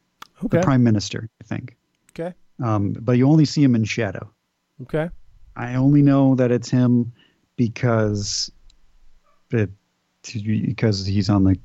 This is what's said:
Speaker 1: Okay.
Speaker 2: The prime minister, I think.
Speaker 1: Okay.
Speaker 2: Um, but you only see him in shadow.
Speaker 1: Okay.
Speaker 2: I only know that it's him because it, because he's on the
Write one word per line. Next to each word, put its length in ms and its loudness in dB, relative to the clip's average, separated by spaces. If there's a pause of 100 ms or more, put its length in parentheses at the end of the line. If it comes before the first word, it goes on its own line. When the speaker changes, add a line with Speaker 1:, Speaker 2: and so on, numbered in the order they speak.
(440)
Speaker 1:
Okay. 140 -2
Speaker 2:
The 60 0
prime 180 2
minister, 460 -2 (120)
I 40 -20
think. 320 -12 (340)
Speaker 1:
Okay. 240 -10 (280)
Speaker 2:
Um, 380 -2
but 160 0
you 120 4
only 160 6
see 180 0
him 140 4
in 80 0
shadow. 440 -6 (540)
Speaker 1:
Okay. 260 -4 (480)
Speaker 2:
I 200 -8
only 260 4
know 320 4
that 160 2
it's 180 -2
him 440 2 (440)
because 920 -2 (1000)
it, 180 0 (720)
because 640 -2
he's 240 -2
on 140 2
the 200 2